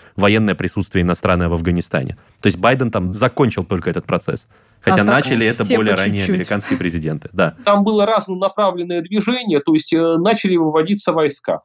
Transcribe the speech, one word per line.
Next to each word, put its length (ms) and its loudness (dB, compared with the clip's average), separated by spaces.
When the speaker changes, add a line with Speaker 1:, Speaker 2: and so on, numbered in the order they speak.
Speaker 1:
военное 380 2
присутствие 480 -2
иностранное 480 0
в 40 0
Афганистане. 640 -2
То 80 0
есть 120 2
Байден 320 2
там 220 -2
закончил 500 0
только 260 -4
этот 160 -6
процесс. 420 -4
Хотя 220 2
Speaker 2:
А 40 4
так 20 2
Speaker 1:
начали 400 2
это 160 -2
Speaker 2:
все 120 0
Speaker 1:
более 200 2
Speaker 2:
по 60 0
Speaker 1:
ранние 200 0
Speaker 2:
чуть-чуть. 140 0
Speaker 1:
американские 420 -4
президенты. 560 -4
Да. 220 0
Speaker 3:
Там 180 4
было 220 2
разнонаправленное 960 -2
движение, 580 -2
то 140 0
есть, 180 0
э, 260 2
начали 380 2
выводиться 580 0
войска. 520 -2